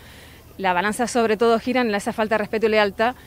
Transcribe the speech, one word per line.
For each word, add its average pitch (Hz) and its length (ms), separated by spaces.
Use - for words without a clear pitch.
la 190 120
balanza 208 360
sobre 220 280
todo 233 220
gira 247 240
en 220 140
esa 202 180
falta 220 220
de - 20
respeto 214 300
y - 20
lealtad 214 460